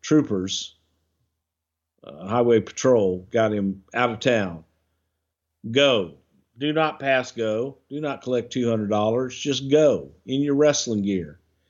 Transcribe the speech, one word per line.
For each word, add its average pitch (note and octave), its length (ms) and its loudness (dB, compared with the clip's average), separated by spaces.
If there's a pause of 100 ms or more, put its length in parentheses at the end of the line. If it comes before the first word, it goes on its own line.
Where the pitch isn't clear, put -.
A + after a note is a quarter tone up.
Troopers, G2 720 -2 (1300)
uh, D#2 240 -16
Highway A#2+ 320 4
Patrol, G2+ 720 0
got A2 200 2
him G2 320 -4 (100)
out A#2+ 180 0
of G#2+ 80 -8
town. F#2+ 440 -2 (1080)
Go. A#2 440 2 (420)
Do D3 140 -4
not D#3 280 -2
pass C3+ 320 0
go. A2+ 460 -4 (120)
Do C#3+ 100 -10
not C#3 220 -8
collect B2 320 -4
two B2 160 0
hundred G#2+ 200 -2
dollars. A2+ 480 0
Just C3+ 340 -4
go C#3 400 4 (140)
in C3+ 160 -2
your C#3+ 140 0
wrestling C3+ 480 2
gear. F#2 360 -4 (300)